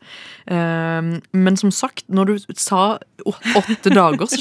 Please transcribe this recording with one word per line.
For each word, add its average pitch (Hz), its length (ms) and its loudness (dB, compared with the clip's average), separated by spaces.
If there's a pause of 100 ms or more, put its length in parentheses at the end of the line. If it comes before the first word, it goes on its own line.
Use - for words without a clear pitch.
(480)
Ehm, 165 760 -4 (100)
men 185 240 2
som 202 140 2
sagt, - 400 -6
når 190 160 2
du 202 300 -4
sa 202 420 0 (260)
å-, 226 300 -6
åtte 208 400 2
dager, 170 320 4
så 262 140 -4